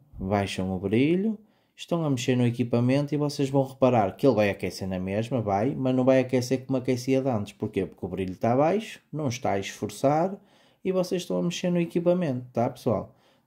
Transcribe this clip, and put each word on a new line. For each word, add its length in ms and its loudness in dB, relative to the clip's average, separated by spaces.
baixam 560 -2
o 40 -4
brilho, 600 0
estão 260 -4
a 60 0
mexer 260 0
no 100 4
equipamento 680 0
e 40 0
vocês 340 -2
vão 120 2
reparar 540 2
que 80 0
ele 100 6
vai 140 4
aquecer 380 -4
na 100 -4
mesma, 440 -2
vai, 340 0
mas 200 0
não 80 2
vai 160 6
aquecer 460 0
como 120 -2
aquecia 440 0
de 80 0
antes. 240 -2
Porquê? 320 -4
Porque 180 -12
o 60 -6
brilho 220 -4
está 240 0
baixo, 440 0
não 140 -4
está 240 -4
a 80 0
esforçar 760 -2
e 80 -2
vocês 300 -2
estão 160 -4
a 60 0
mexer 260 -2
no 100 2
equipamento, 720 0
tá, 160 0
pessoal? 480 -4